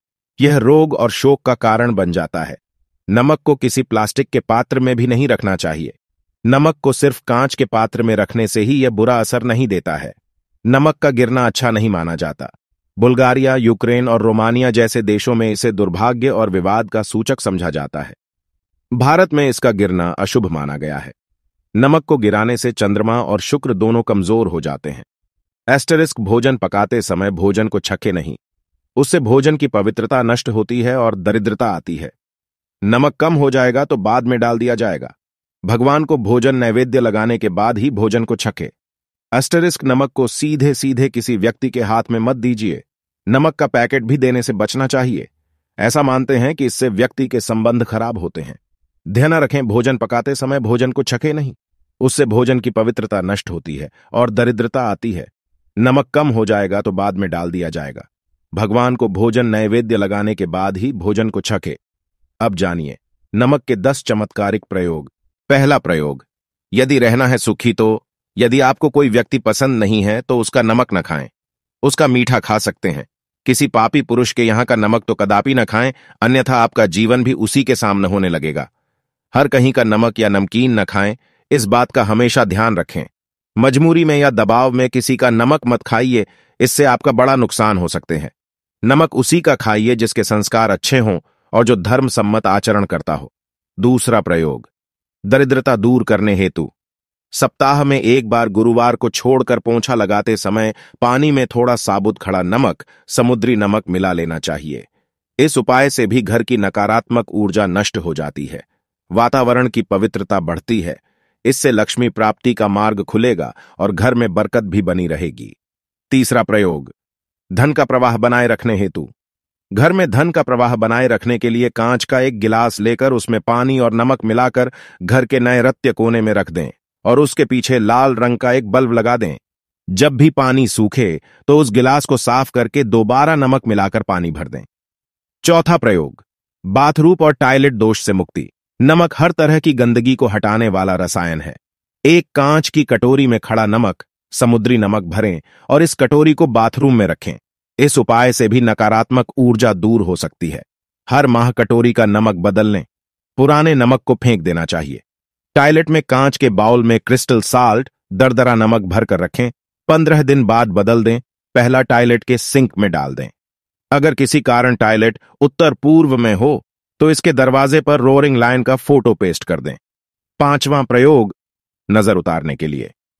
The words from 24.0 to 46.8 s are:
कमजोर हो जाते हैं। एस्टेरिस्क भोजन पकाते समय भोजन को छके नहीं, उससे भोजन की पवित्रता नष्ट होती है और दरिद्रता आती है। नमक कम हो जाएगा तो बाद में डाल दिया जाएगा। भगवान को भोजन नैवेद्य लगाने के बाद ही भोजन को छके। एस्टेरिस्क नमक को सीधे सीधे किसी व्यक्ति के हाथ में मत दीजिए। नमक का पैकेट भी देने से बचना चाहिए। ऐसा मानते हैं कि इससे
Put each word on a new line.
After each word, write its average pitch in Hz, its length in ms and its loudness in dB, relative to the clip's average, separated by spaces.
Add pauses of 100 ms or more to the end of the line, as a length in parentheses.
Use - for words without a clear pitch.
कमजोर 104 440 0
हो 82 140 -6
जाते 73 280 -8
हैं। 65 140 -14 (640)
एस्टेरिस्क 147 540 0
भोजन 117 360 0
पकाते 101 440 -2
समय 98 320 -2
भोजन 98 340 0
को 101 140 -4
छके 98 300 -4
नहीं, 76 240 -6 (600)
उससे 151 240 2
भोजन 135 360 2
की 139 100 -2
पवित्रता 110 560 -2
नष्ट 120 260 -2
होती 113 320 -2
है 123 160 -2
और 113 200 0
दरिद्रता 107 500 -2
आती 85 280 -6
है। 76 160 -12 (720)
नमक 123 340 2
कम 160 180 0
हो 143 180 2
जाएगा 127 340 0
तो 139 120 -2
बाद 113 300 -2
में 123 120 0
डाल 117 180 0
दिया 120 180 -2
जाएगा। 87 380 -6 (500)
भगवान 127 420 0
को 151 140 0
भोजन 120 360 0
नैवेद्य 123 440 0
लगाने 113 380 0
के 107 140 -4
बाद 107 260 -2
ही 123 140 -2
भोजन 110 340 0
को 113 100 -4
छके। - 340 -8 (600)
एस्टेरिस्क 165 520 0
नमक 135 280 0
को 127 160 0
सीधे 147 460 -2
सीधे 131 360 -2
किसी 120 280 -4
व्यक्ति 117 320 -2
के 120 120 -4
हाथ 110 300 0
में 113 80 -2
मत 123 160 -2
दीजिए। 110 460 -4 (460)
नमक 143 280 0
का 147 120 0
पैकेट 120 360 0
भी 131 140 0
देने 127 260 0
से 123 100 -4
बचना 117 340 -2
चाहिए। 127 400 -4 (500)
ऐसा 120 260 0
मानते 131 340 0
हैं 131 180 0
कि 135 100 -4
इससे 127 260 -2